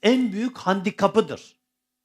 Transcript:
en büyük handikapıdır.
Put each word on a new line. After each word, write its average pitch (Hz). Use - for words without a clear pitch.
en 240
büyük 233
handikapıdır. 196